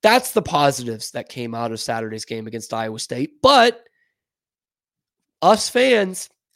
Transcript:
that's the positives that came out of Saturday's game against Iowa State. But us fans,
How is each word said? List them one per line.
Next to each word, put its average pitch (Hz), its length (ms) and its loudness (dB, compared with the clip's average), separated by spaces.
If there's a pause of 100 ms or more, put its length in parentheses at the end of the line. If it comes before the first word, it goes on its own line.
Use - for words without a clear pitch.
that's 240 300 4
the 208 100 0
positives 127 680 -2
that 120 180 -12
came 117 260 -10
out 117 160 -6
of 113 80 -8
Saturday's 113 440 -6
game 113 220 -10
against 113 300 -10
Iowa 110 240 -6
State. - 420 -8
But 247 420 4 (1600)
us 208 260 4
fans, 226 640 0 (260)